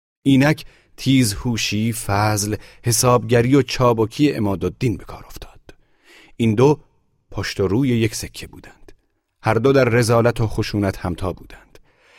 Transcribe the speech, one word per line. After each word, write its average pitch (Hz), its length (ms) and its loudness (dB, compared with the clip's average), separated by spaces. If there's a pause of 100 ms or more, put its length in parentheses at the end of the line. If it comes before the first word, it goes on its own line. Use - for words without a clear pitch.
(220)
اینک 139 420 2 (320)
تیزهوشی، 113 960 -2
فضل، 104 640 -2 (280)
حسابگری 120 720 2
و 143 80 6
چابکی 120 680 0
عمادالدین 98 640 -4
به - 80 -14
کار - 220 -18
افتاد. - 340 -20 (760)
این 113 180 0
دو 139 260 4 (500)
پشت - 300 -6
و 95 80 0
روی 123 200 0
یک 113 260 0
سکه - 320 -14
بودند. - 460 -20 (500)
هر 110 120 0
دو 113 180 4
در 135 120 4
رذالت 117 560 2
و 113 60 0
خشونت 104 500 -2
همتا 87 360 -6
بودند. - 460 -20 (400)